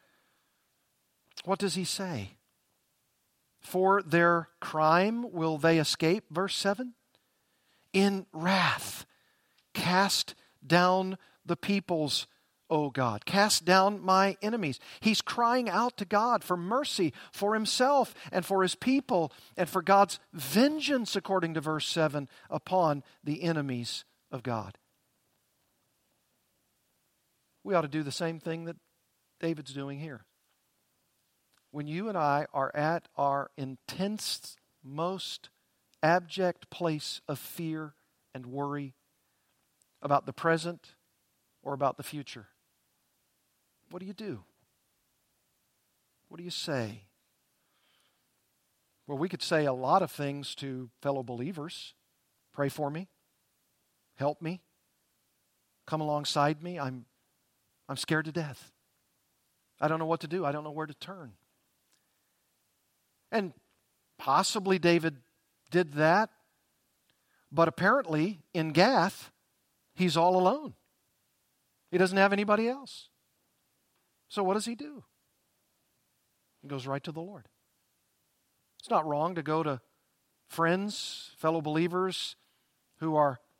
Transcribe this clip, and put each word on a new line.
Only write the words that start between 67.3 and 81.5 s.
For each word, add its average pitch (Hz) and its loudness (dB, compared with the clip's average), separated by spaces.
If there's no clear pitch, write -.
but 165 4
apparently 175 2
in 160 -2
Gath, 180 4
he's 180 0
all 175 4
alone. 202 2
He 175 0
doesn't 185 2
have 196 6
anybody 208 2
else. 269 -10
So 208 -4
what 190 2
does 208 -2
he 233 -8
do? 294 -16
He 143 -20
goes 139 -8
right 139 -4
to - -10
the 156 -10
Lord. 170 -16
It's - -20
not 185 2
wrong 156 -2
to 165 -6
go 156 -2
to 139 -4
friends, - -2
fellow 160 0